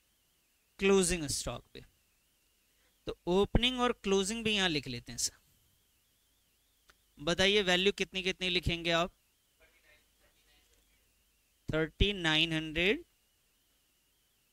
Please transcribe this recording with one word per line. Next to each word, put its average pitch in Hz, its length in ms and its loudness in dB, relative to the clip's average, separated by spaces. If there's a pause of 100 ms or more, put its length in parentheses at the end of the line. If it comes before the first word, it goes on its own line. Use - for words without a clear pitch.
(800)
क्लोजिंग 185 480 2
स्टॉक - 360 -6 (100)
भी। - 60 -14 (1300)
तो - 100 -10 (120)
ओपनिंग 226 520 2
और 247 120 2 (100)
क्लोजिंग 196 420 -2
भी 214 80 0
यहाँ 190 160 0
लिख 147 200 -4
लेते 120 240 -12
हैं 117 60 -12
सर। - 180 -6 (1800)
बताइए 185 460 2
वैल्यू 185 300 2
कितनी 190 280 -6
कितनी 185 280 -4
लिखेंगे 170 420 -2
आप? 170 200 0 (2500)
थर्टी 160 460 0
नाइन 165 380 2
हंड्रेड, 165 520 0 (1500)